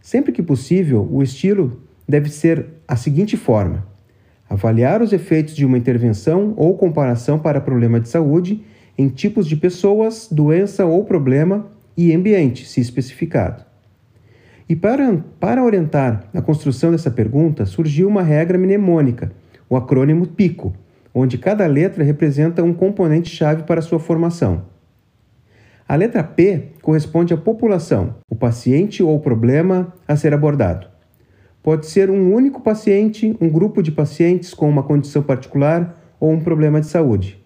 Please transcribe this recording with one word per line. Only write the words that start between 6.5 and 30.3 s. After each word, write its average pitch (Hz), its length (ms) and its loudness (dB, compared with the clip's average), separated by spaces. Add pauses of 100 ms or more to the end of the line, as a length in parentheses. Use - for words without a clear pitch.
ou 175 220 0
comparação 151 640 0
para 151 200 -2
problema 117 400 0
de 117 80 -4
saúde 175 560 -2 (360)
em 139 100 2
tipos 202 380 -2
de 156 80 -2
pessoas, 202 760 -2
doença 170 540 2
ou 170 180 2
problema 160 640 0 (280)
e 170 180 4
ambiente, 180 540 0
se - 120 -4
especificado. - 840 -4 (1040)
E 165 60 2
para, 220 480 0 (160)
para 240 240 0
orientar 151 720 0
a 175 80 -4
construção 151 500 0
dessa 156 200 -2
pergunta, 131 540 0
surgiu 156 420 0
uma 202 160 0
regra 165 340 2
mnemônica, 185 760 0 (380)
o 127 60 0
acrônimo 147 520 2
pico, 175 460 -2 (440)
onde 127 220 0
cada 208 260 0
letra 160 380 0
representa 151 600 0
um 175 80 2
componente-chave 165 920 0
para 165 180 0
sua 160 180 -2
formação. 160 680 -2 (1200)
A 143 80 -2
letra 196 280 0
P 175 580 0
corresponde 165 520 0
à 160 40 0
população, 180 800 -2 (120)
o 117 60 -6
paciente 127 680 0
ou 156 180 2
problema 151 720 0 (140)
a 147 80 0
ser 147 160 2